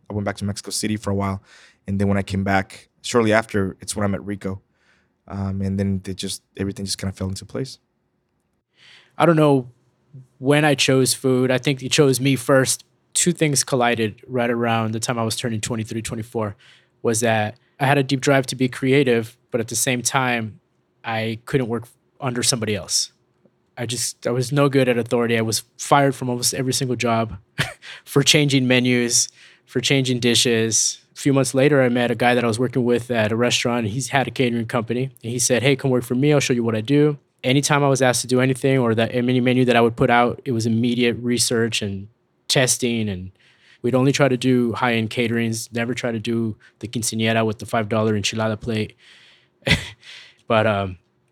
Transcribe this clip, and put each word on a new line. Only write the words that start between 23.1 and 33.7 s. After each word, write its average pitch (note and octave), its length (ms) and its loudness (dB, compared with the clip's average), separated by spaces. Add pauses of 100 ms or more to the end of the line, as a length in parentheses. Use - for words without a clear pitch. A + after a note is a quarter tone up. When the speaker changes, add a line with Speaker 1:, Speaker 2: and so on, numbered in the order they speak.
Speaker 2:
I A#2+ 80 -8
just, B2 400 -8
I A#2+ 60 0
was A#2+ 200 -2
no C#3+ 180 4
good C3 200 4
at A#2 80 2
authority. A#2 400 0
I A2+ 40 2
was A2 220 -2 (140)
fired C#3 380 4
from B2+ 140 -6
almost A#2+ 260 -2
every B2+ 180 -2
single B2+ 220 -2
job A2+ 420 -2 (200)
<laughs> - 460 -16
for C#3 200 2
changing C#3 440 2
menus, B2 640 2 (360)
for - 140 -6
changing B2+ 400 2
dishes. A2+ 800 0 (160)
A - 40 -18
few C#3+ 120 0
months C3+ 220 2
later, C3+ 300 4
I B2 60 2
met A#2+ 200 0
a A#2+ 60 0
guy B2 180 2
that B2 100 2
I A#2+ 40 0
was A2 120 0
working B2 240 -2
with A#2+ 280 0
at A2 200 0
a A2+ 40 -2
restaurant, A#2+ 500 0